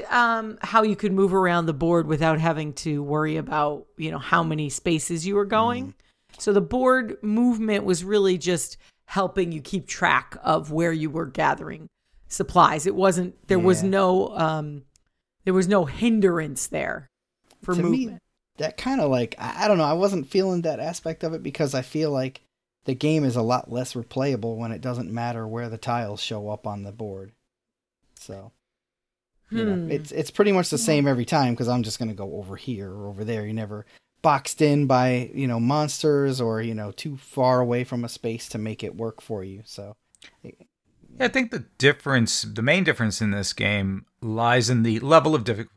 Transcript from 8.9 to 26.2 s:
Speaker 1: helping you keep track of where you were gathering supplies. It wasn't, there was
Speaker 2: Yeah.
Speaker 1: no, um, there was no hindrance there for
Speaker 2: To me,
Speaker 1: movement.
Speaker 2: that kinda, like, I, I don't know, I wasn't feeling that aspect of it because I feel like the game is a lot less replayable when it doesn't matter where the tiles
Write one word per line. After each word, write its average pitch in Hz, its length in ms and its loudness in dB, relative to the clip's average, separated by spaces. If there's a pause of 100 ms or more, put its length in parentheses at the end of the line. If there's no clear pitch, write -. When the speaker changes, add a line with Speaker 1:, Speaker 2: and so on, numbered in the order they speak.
Speaker 1:
helping 185 460 -2
you 156 100 -8
keep 170 260 -6
track - 540 0
of 156 300 0
where 165 220 0
you 156 160 -2
were 160 160 -6
gathering 151 640 -4 (420)
supplies. 156 560 4
It 196 100 2
wasn't, 185 400 2 (120)
there 185 120 4
was 170 240 6
Speaker 2:
Yeah. 196 60 2
Speaker 1:
no, 190 480 2
um, 156 460 -2 (640)
there 185 80 2
was 185 140 4
no 190 180 4
hindrance 170 840 2
there - 400 -6 (560)
for 180 120 -2
Speaker 2:
To 175 80 2
me, 185 60 2 (160)
Speaker 1:
movement. - 160 -12 (360)
Speaker 2:
that - 200 -4
kinda, 254 280 0
like, 123 320 0
I, - 280 -4
I - 20 2
don't 202 100 6
know, 160 60 4
I 151 100 2
wasn't 180 360 0
feeling 185 320 0
that 151 180 -2
aspect 165 460 -6
of 160 80 -4
it - 100 -8
because 139 320 -2
I 131 60 -2
feel 151 300 -2
like 131 280 -4 (460)
the 131 100 -2
game 151 300 2
is 120 100 0
a 120 60 0
lot 120 280 0
less 123 260 -6
replayable 117 600 -4
when 113 160 -6
it 107 100 -8
doesn't 120 300 -6
matter 117 340 -4
where 117 220 -8
the 113 100 -10
tiles 117 440 -4